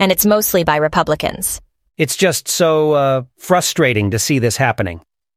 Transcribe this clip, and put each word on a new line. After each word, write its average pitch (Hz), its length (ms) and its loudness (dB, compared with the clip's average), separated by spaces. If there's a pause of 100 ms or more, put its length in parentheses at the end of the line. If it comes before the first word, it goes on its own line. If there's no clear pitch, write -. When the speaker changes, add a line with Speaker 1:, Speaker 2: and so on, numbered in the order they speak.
Speaker 1:
and 190 100 2
it's - 140 0
mostly 208 400 2
by 151 120 2
Republicans. 156 840 -2 (380)
Speaker 2:
It's 151 180 -2
just 175 320 -2
so, 156 440 2
uh, 135 300 0 (140)
frustrating 127 760 0
to 110 80 -2
see 139 200 0
this 117 180 0
happening. 104 460 -2 (340)